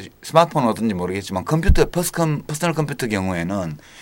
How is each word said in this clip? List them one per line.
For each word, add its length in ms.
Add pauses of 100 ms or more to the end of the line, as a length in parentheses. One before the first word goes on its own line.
(220)
스마트폰 480
어떤지 240
모르겠지만 500
컴퓨터, 400
퍼스컴-, 640
퍼스널 260
컴퓨터 340
경우에는 680 (240)